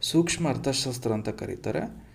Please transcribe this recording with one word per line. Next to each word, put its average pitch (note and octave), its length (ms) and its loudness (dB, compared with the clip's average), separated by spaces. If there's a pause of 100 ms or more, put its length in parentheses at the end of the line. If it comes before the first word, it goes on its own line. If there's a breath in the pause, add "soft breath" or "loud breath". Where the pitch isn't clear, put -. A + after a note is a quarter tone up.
ಸೂಕ್ಷ್ಮ E3 480 2
ಅರ್ಥಶಾಸ್ತ್ರ B2 640 0
ಅಂತ G#2+ 160 0
ಕರೀತಾರೆ. - 880 -4